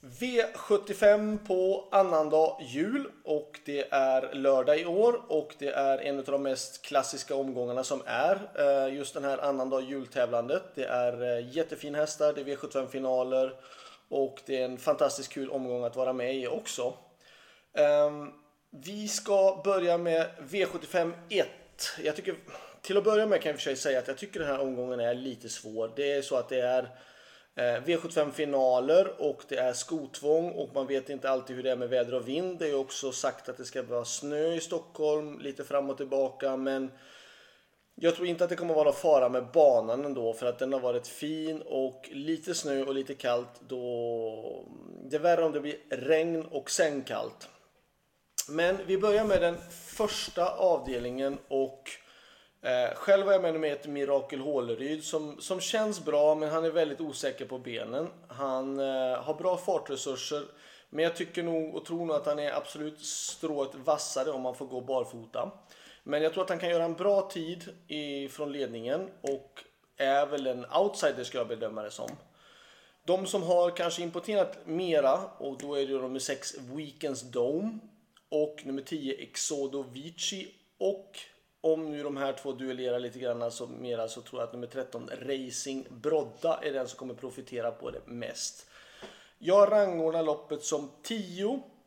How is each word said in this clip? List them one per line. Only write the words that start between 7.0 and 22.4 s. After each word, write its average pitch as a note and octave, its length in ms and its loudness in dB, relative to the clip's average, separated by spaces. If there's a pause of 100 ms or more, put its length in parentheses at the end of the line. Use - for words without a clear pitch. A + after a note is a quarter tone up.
omgångarna B2+ 480 -2
som C3 220 -4
är, E3 500 2
eh, C#3 400 4
just C#3+ 180 -6
den C#3+ 100 -6
här C3+ 140 0
annandag C3+ 440 0
jultävlandet. C3 840 -2 (120)
Det C3+ 100 -4
är, B2 360 0
eh, B2 340 -2
jättefina D3 420 -4
hästar, D3+ 360 2
det C#3+ 80 -4
är C3 40 -6
V C#3 100 -4
sjuttiofem-finaler C3 1000 0 (560)
och C3+ 360 0
det C3 160 0
är B2+ 40 0
en B2+ 120 -6
fantastiskt C#3 540 2
kul C3+ 180 -6
omgång B2 340 -2
att A#2+ 120 -2
vara C3 180 2
med B2+ 220 -2
i C3 120 -4
också. B2 460 -4 (840)
Ehm, D3 540 6 (380)
vi G#3 380 -10
ska F#3+ 560 4
börja F3+ 340 4
med E3 320 2 (100)
V F3 260 0
sjuttiofem E3+ 480 -2 (160)
ett. - 600 -2 (140)
Jag D3+ 120 2
tycker, F3+ 200 -4 (460)